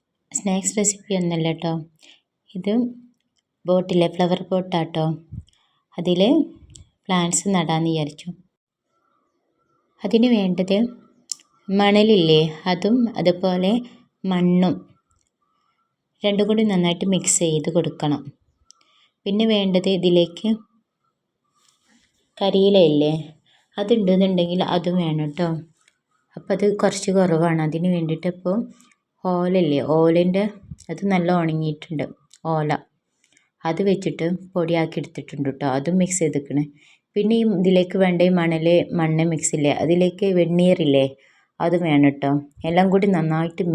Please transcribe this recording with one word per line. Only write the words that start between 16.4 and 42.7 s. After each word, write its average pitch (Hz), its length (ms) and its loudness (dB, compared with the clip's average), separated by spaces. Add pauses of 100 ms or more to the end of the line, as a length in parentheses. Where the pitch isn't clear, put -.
കൂടി 220 200 2
നന്നായിട്ട് 175 460 0
മിക്സ് - 200 -2 (140)
ചെയ്ത് 156 260 -2
കൊടുക്കണം. 160 460 -2 (1000)
പിന്നെ 208 300 0
വേണ്ടത് 190 440 0
ഇതിലേക്ക് 175 500 0 (1900)
കരിയിലയില്ലേ, 190 720 4 (680)
അതുണ്ടെന്നുണ്ടെങ്കിൽ 185 800 2 (160)
അതും 175 280 -2
വേണം 151 320 -4
ട്ടോ. 170 140 -2 (840)
അപ്പം - 160 -8
അത് 185 100 -2 (160)
കുറച്ച് 196 360 -2
കുറവാണ്. 165 500 2
അതിന് 160 280 -2
വേണ്ടിയിട്ട് 165 380 -4
ഇപ്പോൾ 180 240 -4 (720)
ഓലയില്ലേ, 180 480 0 (180)
ഓലേൻ്റെ 175 460 2 (500)
അത് 156 100 -12 (100)
നല്ല 180 180 0 (120)
ഉണങ്ങിയിട്ടുണ്ട് 156 600 -4 (500)
ഓല, 151 180 -2 (1000)
അത് 165 100 -4 (100)
വെച്ചിട്ട് 190 360 -4 (280)
പൊടിയാക്കി 165 480 -2
എടുത്തിട്ടുണ്ട് 139 500 -8
ട്ടോ. 143 160 -4 (100)
അതും 165 240 -2
മിക്സ് 180 220 -2
ചെയ്തേക്കണേ. 151 400 -2 (520)
പിന്നെ 208 260 0
ഈ 226 40 2 (140)
ഇതിലേക്ക് 180 440 2
വേണ്ട 180 160 2 (100)
ഈ - 100 2
മണൽ, 165 280 0 (320)
മണ്ണ് 160 320 0
മിക്സ് 151 260 -4
ഇല്ലേ, 147 140 2 (120)
അതിലേക്ക് 180 460 0 (100)
വെണ്ണീറില്ലേ, 170 680 2 (600)
അത് 170 100 0 (100)
വേണം 143 320 4
ട്ടോ. 143 140 -2 (380)
എല്ലാം 180 240 2